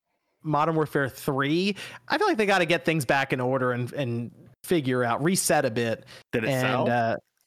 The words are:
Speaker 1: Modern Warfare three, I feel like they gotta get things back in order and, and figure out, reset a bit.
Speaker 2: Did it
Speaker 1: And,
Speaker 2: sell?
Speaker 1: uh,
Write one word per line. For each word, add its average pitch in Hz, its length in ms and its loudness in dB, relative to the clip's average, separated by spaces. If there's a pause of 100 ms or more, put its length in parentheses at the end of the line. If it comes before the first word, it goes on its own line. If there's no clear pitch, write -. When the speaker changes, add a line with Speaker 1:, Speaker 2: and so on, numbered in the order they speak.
(440)
Speaker 1:
Modern 156 320 2
Warfare 147 320 0
three, 151 720 -2 (320)
I 277 80 2
feel 415 100 2
like 320 100 2
they 214 80 2
gotta 190 200 2
get 165 180 0
things 160 220 0
back 135 260 0
in 135 80 0
order 127 320 0
and, 120 220 -4
and 120 380 -4 (340)
figure 131 380 0
out, 117 200 0
reset 175 400 2
a 123 80 0
bit. 113 340 -2 (280)
Speaker 2:
Did 117 100 0
it 107 60 0
Speaker 1:
And, 131 120 0
Speaker 2:
sell? 127 280 0
Speaker 1:
uh, 117 260 0 (320)